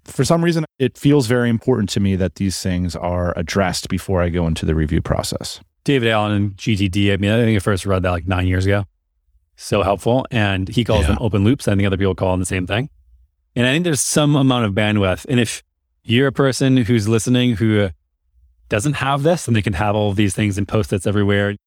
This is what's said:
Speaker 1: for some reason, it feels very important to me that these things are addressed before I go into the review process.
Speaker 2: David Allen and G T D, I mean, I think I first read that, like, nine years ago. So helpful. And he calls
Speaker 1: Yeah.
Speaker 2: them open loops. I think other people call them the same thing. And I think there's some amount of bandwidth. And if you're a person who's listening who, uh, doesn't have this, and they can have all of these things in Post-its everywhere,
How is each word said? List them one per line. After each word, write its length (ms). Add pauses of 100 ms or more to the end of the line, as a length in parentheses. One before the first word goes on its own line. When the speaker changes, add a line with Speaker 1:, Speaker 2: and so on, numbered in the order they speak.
Speaker 1:
for 200
some 180
reason, 220 (140)
it 180
feels 300
very 220
important 420
to 80
me 180
that 180
these 260
things 340
are 420
addressed 520
before 320
I 80
go 180
into 180
the 100
review 260
process. 580 (260)
Speaker 2:
David 240
Allen 240
and 240
G 180
T 140
D, 240
I 40
mean, 140
I 120
think 120
I 40
first 260
read 180
that, 80
like, 160
nine 200
years 180
ago. 200 (720)
So 280
helpful. 480
And 360
he 160
calls 200
Speaker 1:
Yeah. 60
Speaker 2:
them 120
open 220
loops. 240
I 80
think 100
other 120
people 180
call 160
them 80
the 80
same 200
thing. 220 (640)
And 120
I 40
think 140
there's 160
some 340
amount 300
of 80
bandwidth. 560
And 100
if 220 (420)
you're 240
a 40
person 440
who's 320
listening 500
who, 240
uh, 80 (800)
doesn't 240
have 300
this, 240
and 80
they 60
can 120
have 220
all 140
of 60
these 180
things 240
in 80
Post-its 400
everywhere, 500 (120)